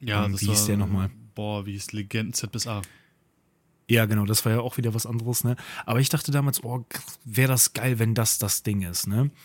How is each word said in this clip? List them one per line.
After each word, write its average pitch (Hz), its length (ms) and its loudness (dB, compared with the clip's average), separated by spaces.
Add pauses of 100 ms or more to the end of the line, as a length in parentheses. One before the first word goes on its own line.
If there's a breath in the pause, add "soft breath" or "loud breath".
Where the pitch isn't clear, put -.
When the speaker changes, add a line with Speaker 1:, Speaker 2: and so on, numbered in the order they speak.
Speaker 1:
Ja, 104 260 0
Speaker 2:
Ähm, 98 60 0
Speaker 1:
das 98 100 -2
Speaker 2:
wie 101 60 2
hieß 104 120 2
Speaker 1:
war, - 60 2
Speaker 2:
der 104 100 2
nochmal? 95 340 0 (240)
Speaker 1:
boah, 104 300 -4
wie 101 80 -8
hieß 101 200 -10
Legenden 107 420 -4
Z - 180 -6
bis 113 140 -6
A. 104 160 -4 (1040 loud breath)
Speaker 2:
Ja, 113 180 6
genau, 104 200 2
das 107 180 0
war 113 80 2
ja 117 80 2
auch 123 160 -6
wieder 113 180 0
was 113 120 -4
anderes, 117 380 -4
ne? 120 120 0 (300 loud breath)
Aber 117 140 2
ich 135 100 4
dachte 147 200 -2
damals, 139 340 2
oh, 120 200 -6 (400)
wär 120 240 2
das 127 240 4
geil, 120 260 0
wenn 113 160 4
das 113 240 2
das - 240 -2
Ding 101 200 0
ist, 87 240 -4
ne? 117 240 2 (140 loud breath)